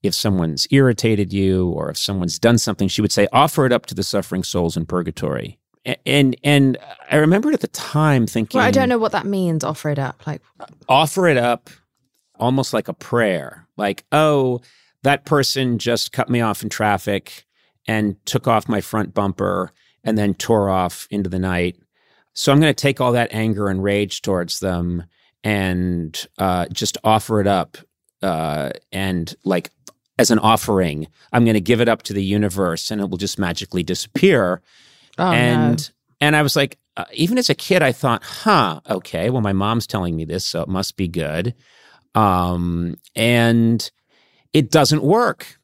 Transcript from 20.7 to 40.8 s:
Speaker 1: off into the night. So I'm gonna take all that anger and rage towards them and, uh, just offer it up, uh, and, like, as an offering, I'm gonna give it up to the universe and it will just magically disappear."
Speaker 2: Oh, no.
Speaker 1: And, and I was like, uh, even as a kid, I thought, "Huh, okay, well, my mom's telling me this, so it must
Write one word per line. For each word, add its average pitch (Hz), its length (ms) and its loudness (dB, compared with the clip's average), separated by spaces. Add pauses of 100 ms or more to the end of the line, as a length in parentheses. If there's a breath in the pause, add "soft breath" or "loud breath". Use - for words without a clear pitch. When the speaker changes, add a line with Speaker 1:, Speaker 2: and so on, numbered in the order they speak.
Speaker 1:
off 92 400 -2
into 101 200 -4
the 92 80 -4
night. 90 380 -2 (580)
So - 180 -2
I'm 143 80 6
gonna 156 140 4
take 139 260 -2
all 123 120 2
that 120 200 2
anger 107 360 -2
and 95 140 -2
rage 101 400 -2
towards 90 380 -4
them 87 440 -4 (400)
and, 90 840 -2 (120)
uh, 90 340 0
just - 320 -6
offer 110 360 2
it 98 80 0
up, 95 280 -2 (460)
uh, 80 480 -4 (220)
and, 92 420 -4 (100)
like, 92 260 -2 (480)
as 120 120 4
an 113 80 4
offering, 92 680 0 (240 soft breath)
I'm 120 120 4
gonna 110 160 4
give 110 200 2
it 117 80 4
up 110 160 0
to - 80 -10
the 98 120 -2
universe 95 680 -2
and 107 80 -4
it 98 100 -4
will 90 80 -6
just 98 200 -6
magically 90 440 -4
disappear." 92 800 0 (560 soft breath)
Speaker 2:
Oh, 175 120 0
no. 139 60 2
Speaker 1:
And, 151 540 2 (300)
and 151 160 2
I 151 60 4
was 143 140 0
like, 143 220 -2 (180)
uh, - 160 -8
even 175 260 0
as 240 120 0
a - 40 2
kid, 180 280 0
I 131 100 2
thought, 120 320 -2
"Huh, 117 640 2
okay, 92 420 -4
well, 127 120 0
my 101 100 0
mom's 107 340 0
telling 87 300 -4
me 80 80 -6
this, 80 220 -6
so 85 160 -4
it 73 60 -6
must 95 280 -4